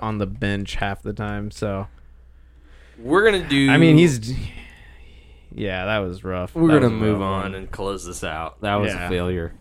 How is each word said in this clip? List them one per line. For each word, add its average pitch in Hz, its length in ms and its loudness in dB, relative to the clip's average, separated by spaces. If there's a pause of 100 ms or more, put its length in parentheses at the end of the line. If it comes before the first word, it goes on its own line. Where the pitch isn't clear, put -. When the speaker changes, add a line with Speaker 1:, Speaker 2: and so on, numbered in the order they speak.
Speaker 1:
on 110 160 -4
the 104 100 -2
bench 101 480 -4
half 98 260 -4
the 107 120 -8
time, 104 380 -6
so. 98 360 -6 (1120)
Speaker 2:
We're 147 240 2
gonna 196 240 2
do 139 240 4
Speaker 1:
I 143 60 6
mean, 160 200 8
he's, 131 360 4 (1200)
yeah, 92 300 -4
that 107 140 0
was 92 260 -6
rough. 90 280 -6
Speaker 2:
We're 165 140 4
Speaker 1:
That 151 140 6
Speaker 2:
gonna 127 60 4
Speaker 1:
was 117 60 2
a - 20 -4
Speaker 2:
move 107 240 0
Speaker 1:
rough 98 80 -4
Speaker 2:
on 98 160 -2
Speaker 1:
one. 95 120 -8
Speaker 2:
and 95 160 -12
close 95 340 -8
this 87 180 -12
out. 80 380 -8
That 101 140 -2
was 104 180 -2
a - 40 -6
Speaker 1:
Yeah. 87 120 -6
Speaker 2:
failure. 90 520 -4